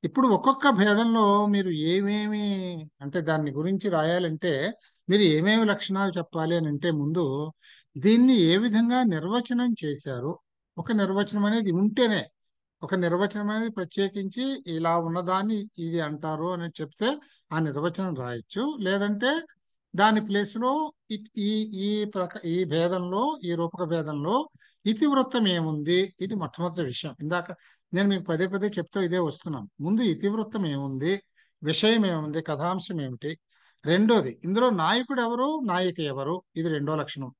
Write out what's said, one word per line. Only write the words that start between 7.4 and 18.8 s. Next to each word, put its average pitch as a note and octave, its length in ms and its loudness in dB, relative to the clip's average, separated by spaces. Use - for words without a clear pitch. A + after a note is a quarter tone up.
దీన్ని A#3 360 6
ఏ F3+ 240 6
విధంగా A#3 460 2
నిర్వచనం A#3 720 0
చేశారు. C#3+ 540 -6
ఒక E3+ 140 -6
నిర్వచనం G3+ 540 0
అనేది G#3+ 260 0
ఉంటేనే, G#3 580 2
ఒక F#3 120 -4
నిర్వచనం G3 540 0
అనేది A3 200 -4
ప్రత్యేకించి G3+ 1000 -6
ఇలా E3 300 0
ఉన్నదాన్ని F#3 800 -2
ఇది E3 220 -2
అంటారు D#3 540 -4
అని E3+ 160 -6
చెప్తే G#3+ 380 -4
ఆ D#3 80 -2
నిర్వచనం E3 560 -2
రాయొచ్చు. B2+ 640 -6
లేదంటే G#3 640 0